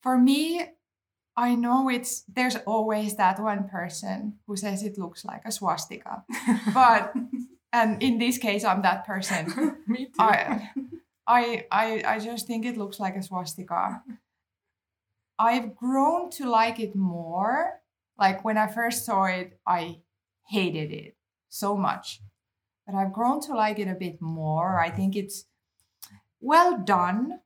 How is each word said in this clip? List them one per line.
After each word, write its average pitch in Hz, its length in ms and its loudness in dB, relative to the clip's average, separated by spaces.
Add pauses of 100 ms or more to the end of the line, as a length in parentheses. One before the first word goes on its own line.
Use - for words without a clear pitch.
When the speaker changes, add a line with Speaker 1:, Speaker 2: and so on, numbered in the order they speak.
Speaker 1:
For 254 160 4
me, 302 440 6 (720)
I 240 200 2
know 247 340 4
it's, 240 340 -4 (100)
there's 254 220 0 (100)
always 214 520 0
that 196 240 2
one 202 260 -2
person 190 800 -8
who 202 80 -6
says 196 280 -4
it 202 140 -6
looks 175 280 -10
like - 180 -10
a 220 80 -8
swastika. - 720 -4 (240)
Speaker 2:
<laughs> - 260 2
Speaker 1:
But, 226 400 6 (600)
and 220 280 2
in 240 180 2
this 240 180 2
case, 208 260 0
I'm 202 200 2
that 190 220 2
person. 190 380 -4 (400)
Speaker 2:
<laughs> - 40 -8
Me 247 180 -2
too. - 120 -20
Speaker 1:
I, - 520 2 (580)
I, 240 420 2
I, 220 380 0
I 220 120 0
just 226 280 -8
think 226 180 -4
it 240 120 -4
looks 196 240 -8
like 190 160 -4
a 190 40 -6
swastika. 180 800 -6 (1400)
I've 233 380 2
grown 285 560 0
to 262 180 -6
like 233 300 2
it 208 160 -6
more. 190 840 -2 (360)
Like, 190 280 2
when 214 120 0
I 214 100 2
first 233 380 -4
saw 196 200 2
it, 185 420 -4
I 170 320 -2 (480)
hated 156 460 -2
it - 240 -16 (320)
so 202 260 -2
much. - 460 -2 (640)
But 196 100 -8
I've 190 160 0
grown 247 300 0
to 294 120 -8
like 214 260 0
it 190 100 -2
a 185 60 -2
bit 180 260 -8
more. 165 580 -2
I 165 100 2
think 190 280 0
it's - 280 -8 (960)
well 330 380 6
done. 202 680 0